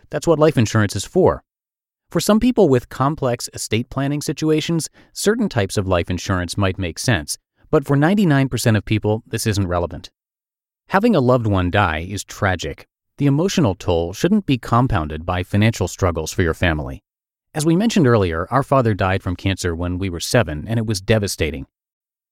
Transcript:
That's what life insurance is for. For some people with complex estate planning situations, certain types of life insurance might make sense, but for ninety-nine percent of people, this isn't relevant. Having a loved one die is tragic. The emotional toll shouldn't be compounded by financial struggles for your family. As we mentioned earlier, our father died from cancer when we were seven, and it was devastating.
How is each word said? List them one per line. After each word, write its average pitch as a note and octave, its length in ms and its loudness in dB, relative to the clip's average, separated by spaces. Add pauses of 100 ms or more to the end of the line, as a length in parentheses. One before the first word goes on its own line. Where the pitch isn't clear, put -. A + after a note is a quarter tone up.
That's - 180 -6
what D#3+ 120 4
life D3+ 180 4
insurance G#2+ 400 2
is - 80 -8
for. A#2+ 400 0 (640)
For E3+ 100 -2
some G#3+ 200 2
people A#3+ 300 4
with B2 180 2
complex C3+ 640 -4
estate - 380 -4
planning C#3+ 320 -4
situations, D#3 680 -2 (240)
certain G#3+ 380 0
types G2 260 -2
of G2 100 -2
life F2+ 220 0
insurance F2+ 480 -4
might F#2+ 220 0
make F2 200 -6
sense, E2+ 380 -2 (340)
but D3+ 160 2
for C#3+ 100 2
ninety-nine D3+ 520 2
percent A#2 300 0
of - 60 -4
people, G#2+ 420 -2
this - 200 -6
isn't G2 220 0
relevant. F2 420 -4 (800)
Having G3+ 280 2
a C#3+ 40 4
loved B2 260 2
one F#2 240 2
die E2+ 380 0
is G2+ 160 -8
tragic. F2 640 -4 (320)
The C#3+ 80 2
emotional C#3+ 480 2
toll E2+ 400 0
shouldn't G3 320 0
be C3 120 2
compounded F2 680 0
by F2+ 180 -2
financial G#2 440 0
struggles E2 460 -2
for F#2+ 100 -2
your D#2+ 120 2
family. D#2 480 -2 (520)
As D3+ 100 -2
we E3 120 4
mentioned G#3 300 2
earlier, F#2 440 2
our C3 120 0
father A#2 320 2
died F#2+ 280 0
from F2+ 140 -4
cancer F#2 400 -4
when F2 220 -4
we G2 100 -4
were E2+ 100 -6
seven, D#2+ 480 -2
and A2 120 -4
it A2 80 -4
was G#2+ 160 -4
devastating. F2 640 -2 (640)